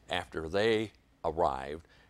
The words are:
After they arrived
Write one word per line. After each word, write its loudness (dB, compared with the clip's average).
After -6
they 2
arrived -2